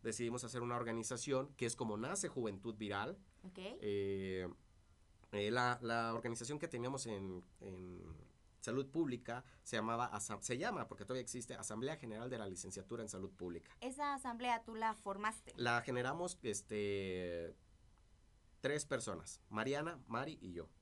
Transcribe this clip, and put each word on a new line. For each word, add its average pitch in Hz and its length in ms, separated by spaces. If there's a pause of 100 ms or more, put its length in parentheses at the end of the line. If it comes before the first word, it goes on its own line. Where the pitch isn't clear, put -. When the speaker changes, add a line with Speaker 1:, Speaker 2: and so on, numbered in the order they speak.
Speaker 1:
Decidimos 117 400
hacer 120 180
una 120 140
organización 123 800
que 127 100
es 113 100
como 107 220
nace 160 300
Juventud 110 480
Viral. 107 420 (260)
Speaker 2:
Ok. 185 140
Speaker 1:
Eh, 190 920 (840)
eh, 104 200
la, 123 300
la 117 320
organización 117 460
que 165 80
teníamos 127 400
en, 98 360 (180)
en 90 400 (580)
salud 131 280
pública 123 560 (200)
se - 140
llamaba 117 340
Asam-, 104 300
se 123 180
llama, 185 280
porque - 180
todavía 127 180
existe, 120 320
Asamblea 113 420
General 117 320
de 127 80
la 107 100
Licenciatura 95 540
en 110 80
Salud 95 220
Pública. 87 400 (100)
Speaker 2:
¿Esa 277 320
asamblea 240 500
tú 226 120
la 220 180
formaste? 208 640
Speaker 1:
La 120 260
generamos, 127 640
este, 95 1120 (1080)
tres 147 240
personas, 104 640
Mariana, 139 580
Mari 131 340
y 90 120
yo. 80 160 (120)